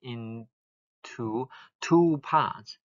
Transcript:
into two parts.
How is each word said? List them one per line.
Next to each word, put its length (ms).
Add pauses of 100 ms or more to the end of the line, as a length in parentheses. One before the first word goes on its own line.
into 1500 (320)
two 440
parts. 600